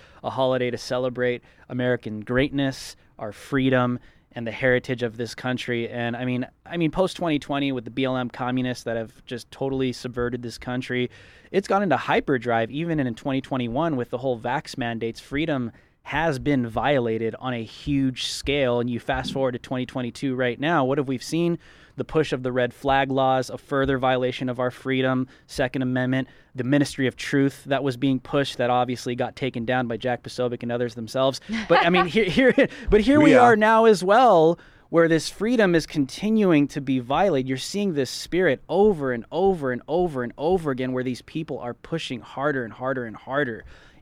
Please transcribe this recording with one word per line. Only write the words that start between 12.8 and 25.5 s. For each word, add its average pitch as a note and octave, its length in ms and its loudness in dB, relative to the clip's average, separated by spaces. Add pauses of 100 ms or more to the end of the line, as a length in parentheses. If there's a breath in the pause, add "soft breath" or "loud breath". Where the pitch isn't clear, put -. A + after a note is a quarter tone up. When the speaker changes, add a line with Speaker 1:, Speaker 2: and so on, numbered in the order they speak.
Speaker 1:
in B2+ 160 -2
twenty C3+ 260 -4
twenty-one C3 560 -2
with A#2+ 140 -4
the B2 80 -4
whole B2+ 200 -2
vax A#2+ 380 -6
mandates. A#2 440 -6
Freedom C#3 500 -4 (380 soft breath)
has D3+ 300 -2
been B2+ 280 0
violated A2+ 720 0
on B2+ 160 -6
a A2+ 80 -6
huge C3+ 640 -2
scale. C3 540 0
And A#2+ 100 -2
you A#2 80 -4
fast B2+ 340 -4
forward C3+ 200 -2
to B2 80 -6
twenty B2+ 260 -6
twenty-two B2+ 480 -6
right B2 240 -2
now, D3 260 0
what C3 140 0
have C3+ 80 -2
we C3 120 -4
seen? E3+ 400 -2 (380 soft breath)
The C3 80 -6
push - 280 0
of B2+ 100 -4
the B2+ 80 -2
red B2 240 0
flag C3+ 380 2
laws, C3 380 2
a B2+ 60 -10
further C3+ 420 0
violation B2+ 500 0
of B2 100 -4
our B2+ 140 -2
freedom, C3 560 -2 (180 soft breath)
Second C3 360 -4